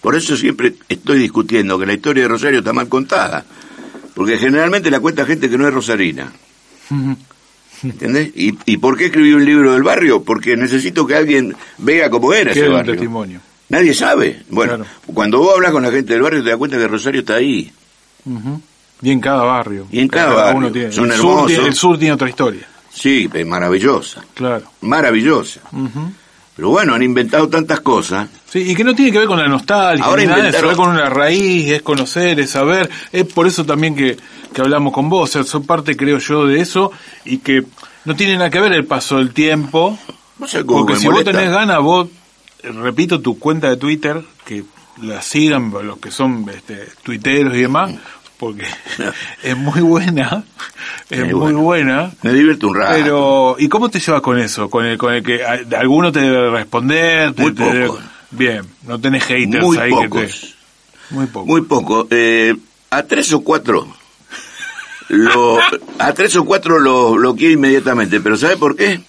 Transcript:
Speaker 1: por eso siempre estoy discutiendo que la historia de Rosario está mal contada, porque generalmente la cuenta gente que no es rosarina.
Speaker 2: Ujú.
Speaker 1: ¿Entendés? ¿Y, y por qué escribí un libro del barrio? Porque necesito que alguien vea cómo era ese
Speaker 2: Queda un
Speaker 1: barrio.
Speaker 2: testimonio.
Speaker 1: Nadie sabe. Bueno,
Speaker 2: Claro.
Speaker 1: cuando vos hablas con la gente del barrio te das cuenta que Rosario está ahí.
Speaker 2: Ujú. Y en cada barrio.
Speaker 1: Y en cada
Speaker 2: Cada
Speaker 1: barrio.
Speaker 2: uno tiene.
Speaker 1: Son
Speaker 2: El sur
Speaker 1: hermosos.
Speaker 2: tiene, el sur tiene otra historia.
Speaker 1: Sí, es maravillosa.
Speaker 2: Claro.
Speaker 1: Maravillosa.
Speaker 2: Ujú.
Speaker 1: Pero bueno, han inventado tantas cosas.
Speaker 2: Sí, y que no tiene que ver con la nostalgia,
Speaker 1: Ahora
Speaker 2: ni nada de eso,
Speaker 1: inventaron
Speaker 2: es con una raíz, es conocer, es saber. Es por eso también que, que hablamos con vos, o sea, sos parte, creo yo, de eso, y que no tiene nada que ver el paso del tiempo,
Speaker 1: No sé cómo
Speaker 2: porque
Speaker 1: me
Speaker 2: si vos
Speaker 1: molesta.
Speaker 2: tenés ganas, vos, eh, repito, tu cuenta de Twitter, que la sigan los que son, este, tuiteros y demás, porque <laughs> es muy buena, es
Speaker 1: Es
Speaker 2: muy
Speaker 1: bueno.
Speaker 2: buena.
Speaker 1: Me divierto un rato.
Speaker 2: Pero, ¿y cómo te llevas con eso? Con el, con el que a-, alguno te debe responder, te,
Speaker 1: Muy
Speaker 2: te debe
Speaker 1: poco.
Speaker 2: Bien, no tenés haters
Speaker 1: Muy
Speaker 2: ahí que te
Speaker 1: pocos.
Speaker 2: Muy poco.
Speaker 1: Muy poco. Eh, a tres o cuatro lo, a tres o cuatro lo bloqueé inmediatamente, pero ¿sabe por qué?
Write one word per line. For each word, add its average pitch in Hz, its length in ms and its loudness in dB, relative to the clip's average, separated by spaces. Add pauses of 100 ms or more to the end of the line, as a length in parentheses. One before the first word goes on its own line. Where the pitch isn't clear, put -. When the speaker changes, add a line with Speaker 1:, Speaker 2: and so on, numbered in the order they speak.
Speaker 1:
por 120 140 0
eso 160 220 -2
siempre 120 380 0 (120)
estoy 143 300 -2
discutiendo 110 600 0
que 95 80 -2
la 101 60 0
historia 131 300 0
de 117 60 0
Rosario 123 300 0
está 110 140 -4
mal 123 160 -2
contada, 131 540 -2 (680)
porque 107 240 -2
generalmente 160 540 0
la 139 80 0
cuenta 151 260 0
gente 139 240 -2
que 123 80 0
no 143 100 2
es 139 60 2
rosarina. 95 580 -4 (600)
Speaker 2:
Ujú. 135 260 -4 (640)
Speaker 1:
¿Entendés? 131 540 -4
¿Y, 98 200 -2 (100)
y 104 120 2
por 131 200 0
qué 175 100 0
escribí 151 260 4
un 147 120 6
libro 143 280 4
del 131 100 4
barrio? 139 400 2
Porque 113 320 0
necesito 131 520 0
que 139 80 0
alguien 143 400 0 (240)
vea 147 300 2
cómo 120 240 0
era 185 180 2
ese 143 100 2
Speaker 2:
Queda 147 80 2
un 131 80 2
Speaker 1:
barrio. 117 160 -2
Speaker 2:
testimonio. 107 460 -6 (300)
Speaker 1:
Nadie 160 240 4
sabe. - 560 0
Bueno, 117 260 0
Speaker 2:
Claro. 110 140 -10 (180)
Speaker 1:
cuando 107 320 0
vos 190 160 6
hablas 180 160 2
con 143 120 2
la 123 80 0
gente 120 220 0
del 117 80 2
barrio 151 220 0
te 113 60 0
das 117 80 0
cuenta 135 200 -4
que 113 100 0
Rosario 120 340 -2
está 113 140 -2
ahí. 120 360 -2 (540)
Speaker 2:
Ujú. 131 360 -8 (400)
Y 131 100 0
en 131 80 2
cada 135 240 0
barrio. 110 480 -2
Speaker 1:
Y 110 80 -2
en 135 80 2
cada 156 220 2
Speaker 2:
Cada 110 140 4
Speaker 1:
barrio. 101 160 2
Speaker 2:
uno 123 120 0
tiene. 117 220 -4
Speaker 1:
Son 120 180 0
Speaker 2:
El 113 60 0
sur 113 140 2
Speaker 1:
hermosos. 147 160 4
Speaker 2:
tiene, 147 200 2
el 139 60 0
sur 175 240 2
tiene 156 160 2
otra 131 160 -2
historia. 117 380 -4 (260)
Speaker 1:
Sí, 131 400 0
es 82 120 -4
maravillosa. 90 800 0 (100)
Speaker 2:
Claro. 123 320 -6 (160)
Speaker 1:
Maravillosa. 123 760 0 (140)
Speaker 2:
Ujú. 135 380 -8 (440)
Speaker 1:
Pero 92 140 -4
bueno, 165 240 2
han 120 80 0
inventado 127 480 0
tantas 160 320 -2
cosas. 104 480 -2 (180)
Speaker 2:
Sí, 185 120 -4
y 180 160 -2
que 208 80 0
no 247 100 2
tiene 262 180 4
que 202 60 2
ver 214 100 2
con 185 120 0
la 151 80 0
nostalgia, 175 580 0
Speaker 1:
Ahora 185 160 2
Speaker 2:
ni 196 60 2
nada 180 160 4
de 190 60 2
eso, 151 100 2
Speaker 1:
inventaron 156 120 2
Speaker 2:
es 175 60 0
con 180 120 4
una 156 200 2
raíz, 160 640 0
es 151 100 0
conocer, 151 580 -2
es 135 120 -2
saber. 160 360 0 (240)
Es 185 140 0
por 170 220 0
eso 175 180 -2
también 151 300 -2
que, 131 200 0 (380)
que 131 80 -4
hablamos 143 320 0
con 139 160 -2
vos, 180 220 2
o - 20 -8
sea, 143 100 -2
sos 143 220 -6
parte, 156 320 -2
creo 143 220 0
yo, 147 260 0
de 139 160 2
eso, 185 300 -2 (340)
y 131 140 -4
que 135 240 -2 (420)
no 156 100 -4
tiene 196 220 0
nada 175 140 0
que 175 80 -2
ver 202 140 2
el 151 120 0
paso 139 320 -2
del 127 160 0
tiempo, 156 640 0 (400)
Speaker 1:
No 277 100 -14
sé - 160 -6
cómo - 180 2
Speaker 2:
porque 107 120 0
Speaker 1:
me 104 60 0
Speaker 2:
si 104 80 0
vos 139 80 2
Speaker 1:
molesta. 190 160 0
Speaker 2:
tenés 185 200 0
ganas, 190 300 2
vos, 175 260 2 (540)
eh, 123 100 -14
repito, 123 500 -2
tu 117 180 -4
cuenta 151 320 0
de 127 60 0
Twitter, 151 460 -4 (220)
que 104 180 -10 (380)
la 107 220 -10
sigan 143 500 0 (100)
los 104 140 -12
que - 140 -16
son, 127 340 -4 (100)
este, 101 340 -18 (120)
tuiteros 131 540 -2
y 123 60 2
demás, 147 340 0 (420)
porque 104 280 -10 (400)
<laughs> - 380 -12
es 127 140 -4
muy 147 240 0
buena, 165 640 0 (640)
es 135 80 -6
Speaker 1:
Es 127 80 -2
Speaker 2:
muy - 80 -2
Speaker 1:
bueno. 151 280 0
Speaker 2:
buena. 160 500 0 (100)
Speaker 1:
Me 120 120 0
divierto 147 340 4
un 92 80 0
rato. 98 180 0
Speaker 2:
Pero, 139 640 2
¿y 147 120 2
cómo 220 200 0
te 190 100 -6
llevas 156 220 0
con 123 160 0
eso? 107 320 -4
Con 117 160 0
el, 117 140 -2
con 120 160 0
el 117 80 -4
que 120 200 -2
a-, 120 180 -2 (180)
alguno 151 320 4
te 151 80 0
debe 127 320 2
responder, 147 840 0
te, 120 80 -4
Speaker 1:
Muy 143 120 2
Speaker 2:
te 113 100 -4
debe 123 240 0
Speaker 1:
poco. 113 120 -6 (320)
Speaker 2:
Bien, 113 340 -2 (220)
no 117 120 -8
tenés 131 260 0
haters 120 380 0
Speaker 1:
Muy 170 140 4
Speaker 2:
ahí 120 140 0
que 131 100 2
te 113 80 -2
Speaker 1:
pocos. 107 460 -8 (560)
Speaker 2:
Muy 135 160 -4
poco. 101 180 -10
Speaker 1:
Muy 160 160 2
poco. 113 480 0
Eh, 113 460 4 (340)
a 143 140 -2
tres - 300 -2
o 139 80 0
cuatro 123 460 0 (1200)
lo, 117 500 4 (400)
a 139 140 0
tres 196 220 0
o 175 80 4
cuatro 165 360 2
lo 127 340 4
bloqueé 123 380 2
inmediatamente, 131 720 2
pero 107 140 2
¿sabe 160 220 0
por 147 180 0
qué? 190 340 0